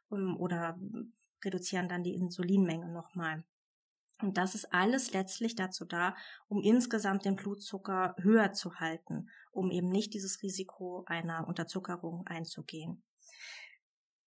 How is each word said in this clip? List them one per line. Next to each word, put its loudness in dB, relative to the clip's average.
ähm, -2
oder -2
reduzieren 0
dann -4
die -2
Insulinmenge 2
noch -10
mal. -4
Und 0
das 2
ist 2
alles 4
letztlich 0
dazu -4
da, -2
um 0
insgesamt 4
den 2
Blutzucker -2
höher 6
zu -2
halten, -4
um 0
eben 2
nicht 0
dieses 0
Risiko -6
einer -4
Unterzuckerung -6
einzugehen. -8